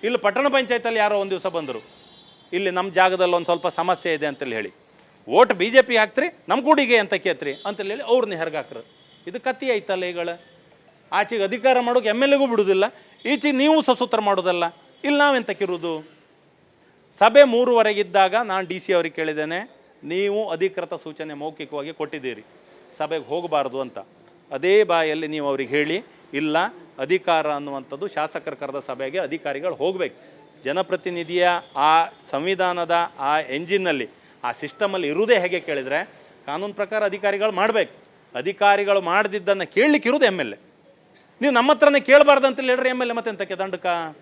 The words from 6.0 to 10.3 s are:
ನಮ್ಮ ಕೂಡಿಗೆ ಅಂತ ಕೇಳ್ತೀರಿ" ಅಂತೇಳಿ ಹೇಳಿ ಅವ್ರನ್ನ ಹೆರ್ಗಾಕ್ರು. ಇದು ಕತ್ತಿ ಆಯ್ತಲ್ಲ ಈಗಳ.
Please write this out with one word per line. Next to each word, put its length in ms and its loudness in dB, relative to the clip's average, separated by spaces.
ನಮ್ಮ 160 0
ಕೂಡಿಗೆ 340 4
ಅಂತ 160 0
ಕೇಳ್ತೀರಿ" 400 -4
ಅಂತೇಳಿ 240 -8
ಹೇಳಿ 120 -8
ಅವ್ರನ್ನ 320 0
ಹೆರ್ಗಾಕ್ರು. 520 -8
ಇದು 140 -12
ಕತ್ತಿ 300 -4
ಆಯ್ತಲ್ಲ 340 -2
ಈಗಳ. 240 -6